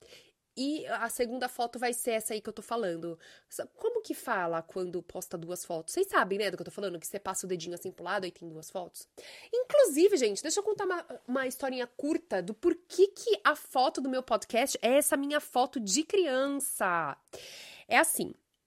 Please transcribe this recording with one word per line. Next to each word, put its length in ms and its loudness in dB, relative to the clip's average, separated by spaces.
e 320 -2
a 220 -4
segunda 400 -2
foto 280 -4
vai 140 0
ser 200 -2
essa 220 -2
aí 60 -2
que 80 -10
eu 60 -8
tô 80 -12
falando. 580 -4
Sa-, 260 -8
como 260 -2
que 120 -6
fala 480 -2
quando 420 -6
posta 340 -10
duas 280 -8
fotos? 280 -6
Vocês 140 2
sabem, 320 2
né, 100 2
do 60 -6
que 60 -6
eu 40 -8
tô 60 -12
falando? 260 -4
Que 80 -10
você 140 -8
passa 260 -4
o 40 -6
dedinho 260 -4
assim 160 -8
pro 140 -12
lado 200 -2
e 60 -6
tem 160 -16
duas 240 -14
fotos? 380 -10
Inclusive, 640 6
gente, 260 2
deixa 200 0
eu 20 -2
contar 220 0
uma, 200 -2
uma 180 0
historinha 400 -4
curta 560 -2
do 120 -6
porquê 540 4
que 360 0
a 140 4
foto 420 2
do 100 -2
meu 140 -2
podcast 580 0
é 140 6
essa 220 4
minha 240 0
foto 400 0
de 240 2
criança. 1120 0
É 80 6
assim, 360 2